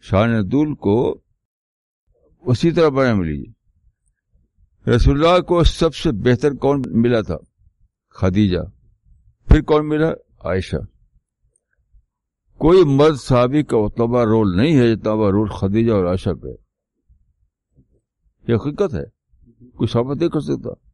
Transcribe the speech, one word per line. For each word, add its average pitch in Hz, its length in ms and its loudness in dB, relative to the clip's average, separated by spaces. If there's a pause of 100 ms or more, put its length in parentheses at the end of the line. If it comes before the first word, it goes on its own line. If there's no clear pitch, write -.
شان 110 300 0
نزول 127 440 -2
کو 104 460 -2 (1200)
اسی 127 300 0
طرح 160 180 2
معنی 131 300 0
میں 87 80 -2
لیجیے۔ 71 260 -10 (1400)
رسول 139 340 2
اللہ 175 180 4
کو 170 220 0
سب 160 300 0
سے - 180 -4
بہتر 123 400 0
کون 139 340 -2
ملا 117 340 0
تھا؟ 85 160 -6 (720)
خدیجہ۔ 92 480 0 (920)
پھر 156 140 8
کون 151 260 0
ملا؟ 151 220 0 (280)
عائشہ۔ 92 380 -6 (1800)
کوئی 175 300 4
مرد 143 320 2
صحابی 127 460 0
کا 123 140 -2
اتنا 107 280 0
بڑا 120 200 0
رول 107 320 0
نہیں 135 200 2
ہے 117 200 4
جتنا 107 180 -4
بڑا 107 160 0
رول 107 180 0
خدیجہ 107 440 -2
اور 95 140 0
عائشہ 92 240 -4 (120)
پہ۔ 67 60 -12 (2000)
یہ 113 60 2
حقیقت 147 400 -4
ہے، 76 100 -6 (680)
کوئی - 160 -6
ثابت 127 300 -2
نہیں 165 120 -2
کر 160 120 -4
سکتا۔ 139 540 -10